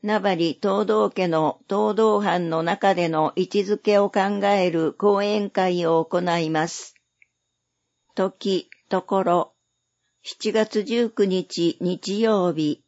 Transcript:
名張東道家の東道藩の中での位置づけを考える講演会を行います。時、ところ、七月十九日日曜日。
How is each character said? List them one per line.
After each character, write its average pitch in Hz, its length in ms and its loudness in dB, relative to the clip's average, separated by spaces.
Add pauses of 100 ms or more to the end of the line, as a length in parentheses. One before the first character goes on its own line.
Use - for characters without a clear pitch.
名 208 160 0
張 170 420 0
東 202 240 0
道 214 240 2
家 185 180 -2
の 160 400 0
東 208 280 0
道 214 260 2
藩 175 300 -2
の 160 100 -2
中 190 320 0
で 170 160 0
の 156 260 0
位 185 100 0
置 202 160 -2
づ 202 180 -2
け 208 180 2
を 202 140 2
考 202 340 0
え 196 240 2
る 160 240 0
講 202 300 2
演 208 260 -2
会 180 380 0
を 165 180 2
行 180 140 -2
い 170 320 0
ま 160 160 0
す。 - 260 -12 (1200)
時、 190 560 -4 (200)
と 185 120 -2
こ 190 220 -2
ろ、 175 300 0 (680)
七 - 300 -6
月 214 320 0
十 233 260 0
九 208 160 0
日 180 560 -2
日 185 380 -4
曜 202 340 2
日。 151 340 -4